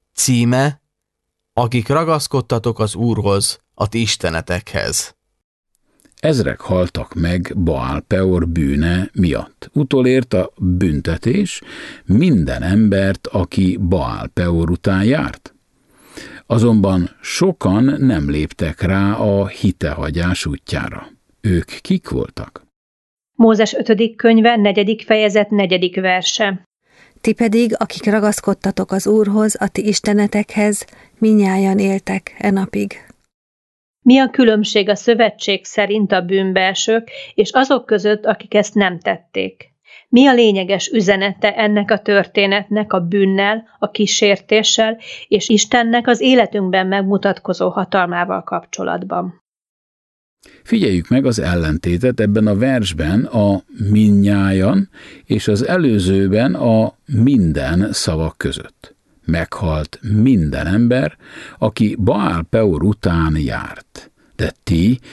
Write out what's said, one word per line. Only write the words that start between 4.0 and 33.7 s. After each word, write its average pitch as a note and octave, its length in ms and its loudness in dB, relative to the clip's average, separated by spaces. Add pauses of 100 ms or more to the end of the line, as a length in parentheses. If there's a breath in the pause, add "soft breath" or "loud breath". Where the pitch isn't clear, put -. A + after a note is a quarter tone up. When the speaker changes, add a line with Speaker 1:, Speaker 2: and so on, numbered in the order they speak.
Speaker 1:
istenetekhez. - 1160 -4 (1040)
Speaker 2:
Ezrek A#2+ 400 -2
haltak - 540 -4
meg F2 400 -4 (100)
Baál C#2+ 360 -2
Peor F#2 480 0
bűne E2 640 -2
miatt. - 600 -4
Utolért B2+ 600 0
a F#2 220 -2
büntetés F2+ 1040 -2 (420 loud breath)
minden B2+ 580 2
embert, G2 640 2
aki F#2 520 -2 (100)
Baál B1 460 -4
Peor F2 360 0
után F#2 340 0
járt. D#2+ 500 -4 (920 loud breath)
Azonban G#2+ 640 2 (100)
sokan A#2 640 0 (140)
nem E2+ 320 0
léptek D2+ 500 -4
rá G2 320 0
a G2+ 340 0
hitehagyás E2+ 1000 -4
útjára. - 600 -8 (320)
Ők F#2 260 0 (140)
kik - 280 -4
voltak? - 540 -8 (720)
Speaker 3:
Mózes A3 380 4
ötödik A3+ 420 0
könyve, A3+ 400 4
negyedik G#3 460 0
fejezet, G#3 480 2
negyedik F#3 500 0
verse. F#3 640 -2 (580 soft breath)
Speaker 4:
Ti A3 120 0
pedig, A3+ 460 0
akik - 260 -8
ragaszkodtatok G3+ 880 -2
az F#3+ 140 -2
Úrhoz, G#3+ 520 2
a G3+ 100 -2
ti G3+ 180 -4
istenetekhez, G#3 960 0 (340 soft breath)
minnyájan G3 600 2
éltek G3 600 -4
e - 120 -2
napig. G3 560 -4 (1000)